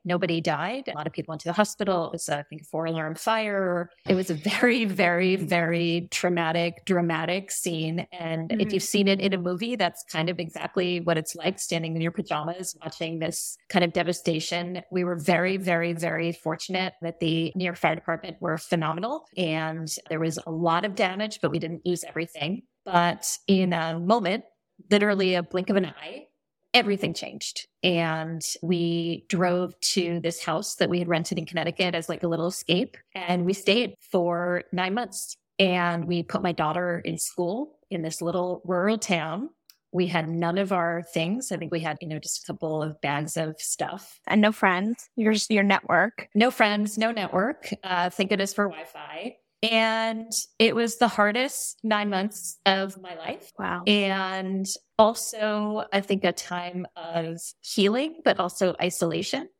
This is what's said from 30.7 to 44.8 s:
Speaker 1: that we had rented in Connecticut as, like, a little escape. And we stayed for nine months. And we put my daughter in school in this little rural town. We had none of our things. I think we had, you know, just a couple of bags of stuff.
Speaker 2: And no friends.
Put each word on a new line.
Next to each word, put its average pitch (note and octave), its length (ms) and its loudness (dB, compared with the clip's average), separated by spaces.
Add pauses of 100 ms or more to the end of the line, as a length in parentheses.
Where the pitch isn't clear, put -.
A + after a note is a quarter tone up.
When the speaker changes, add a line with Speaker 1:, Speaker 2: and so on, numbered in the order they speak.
Speaker 1:
that F3 120 2
we F3+ 120 0
had E3+ 80 -2
rented E3 280 0
in D#3+ 100 -4
Connecticut E3+ 500 -2
as, E3 120 -4
like, D#3+ 140 -4
a F3 60 2
little E3 180 0
escape. F#3 500 0 (160)
And F3+ 320 0
we F#3 100 2
stayed G3+ 460 2
for F3 640 0 (100)
nine F#3 220 0
months. A3 420 -6 (220)
And F3 480 2
we E3+ 160 0
put - 200 -4
my F3+ 100 0
daughter E3+ 480 -2
in E3+ 180 -6
school G#3 580 -4 (140)
in E3+ 120 -4
this D#3+ 200 -6
little F3 420 -2
rural F#3 340 2
town. F3+ 520 -2 (420)
We F3+ 140 2
had D#3+ 220 0
none E3+ 280 0
of G3 160 0
our E3+ 300 0
things. F3 480 -2
I F#3 60 -2
think D#3+ 160 -6
we E3 80 0
had, D#3 200 -4
you F3 80 -12
know, D#3 120 -6
just - 240 -6
a - 80 -20
couple D#3 320 -2
of D#3 160 -6
bags D3 360 -2
of D#3 240 -4
stuff. - 680 -6
Speaker 2:
And G#3 120 6
no G#3 120 6
friends. G3+ 640 0